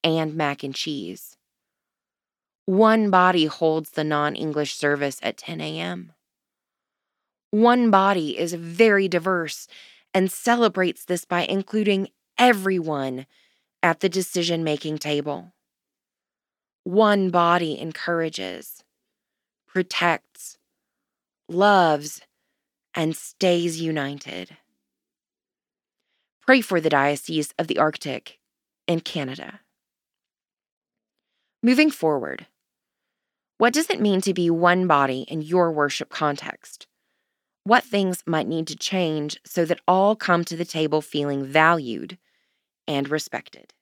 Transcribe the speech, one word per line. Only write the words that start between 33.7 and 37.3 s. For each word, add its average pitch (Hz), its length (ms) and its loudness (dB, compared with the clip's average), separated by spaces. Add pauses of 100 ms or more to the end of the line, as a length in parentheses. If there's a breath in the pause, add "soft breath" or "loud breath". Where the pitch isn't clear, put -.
does 302 180 -2
it 277 120 -2
mean 196 180 2
to 190 140 -2
be 175 160 0
one 175 380 4
body 135 340 2
in 156 200 -8
your 165 300 2
worship 147 380 -2
context? - 760 -6 (800)